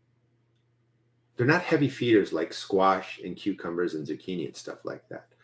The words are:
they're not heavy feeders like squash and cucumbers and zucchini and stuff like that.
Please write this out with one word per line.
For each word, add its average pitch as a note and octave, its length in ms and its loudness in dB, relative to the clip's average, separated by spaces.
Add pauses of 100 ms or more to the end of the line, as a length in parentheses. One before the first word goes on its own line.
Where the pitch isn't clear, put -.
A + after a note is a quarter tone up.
(1400)
they're A#2+ 100 2
not E3+ 160 4
heavy C#3+ 260 2
feeders A2 440 4
like E2 200 -4
squash F#2+ 720 2
and F2 120 -8
cucumbers F2 580 -4
and D2+ 120 -8
zucchini D#2+ 400 -8
and - 100 -12
stuff - 280 -14
like - 240 -12
that. - 200 -16 (160)